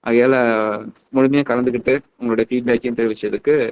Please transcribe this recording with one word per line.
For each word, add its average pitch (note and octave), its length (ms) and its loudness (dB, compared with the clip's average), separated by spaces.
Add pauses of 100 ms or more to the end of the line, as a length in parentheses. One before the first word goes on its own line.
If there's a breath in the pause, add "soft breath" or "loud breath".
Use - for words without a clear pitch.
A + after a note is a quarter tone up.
ஆகையால B2 300 4 (760)
முழுமையா C3+ 320 2
கலந்துக்கிட்டு B2 500 0 (220)
உங்களுடைய A2+ 300 -2
ஃபீட்பேக்கையும் A#2+ 520 -2
தெரிவிச்சதுக்கு A2 560 -2 (180)